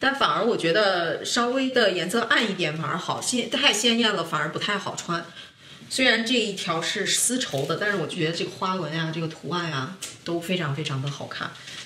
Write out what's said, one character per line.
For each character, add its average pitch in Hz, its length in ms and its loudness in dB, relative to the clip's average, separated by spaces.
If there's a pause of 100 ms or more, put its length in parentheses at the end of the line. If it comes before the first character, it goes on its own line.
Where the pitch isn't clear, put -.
但 269 140 2
反 214 160 2
而 160 120 2
我 220 140 4
觉 165 160 2
得 185 500 2
稍 240 260 0
微 262 200 0
的 233 220 6
颜 170 200 -2
色 233 120 2
暗 254 280 4
一 185 40 -2
点 160 200 0
反 160 120 -4
而 147 100 -2
好， 143 240 -2
鲜， - 300 -2
太 277 200 4
鲜 226 280 2
艳 220 160 4
了 170 100 0
反 151 160 0
而 151 100 -2
不 170 80 -6
太 202 200 -2
好 - 180 -6
穿。 170 300 -4 (640)
虽 262 140 2
然 226 220 4
这 254 60 0
一 220 220 2
条 165 260 -2
是 196 260 -2
丝 - 320 2
绸 - 280 -2
的， 160 100 0
但 208 140 0
是 196 80 0
我 156 80 -2
觉 160 200 -2
得 165 60 0
这 175 100 -4
个 - 80 -4
花 185 240 -2
纹 160 240 -4
啊， 160 160 -2
这 165 60 -4
个 160 80 -2
图 - 220 -10
案 170 200 -2
啊， 156 260 -4 (280)
都 170 160 -2
非 180 160 -2
常 147 180 -2
非 156 80 -4
常 143 180 -2
的 139 80 -2
好 - 180 -6
看。 - 260 -6 (340)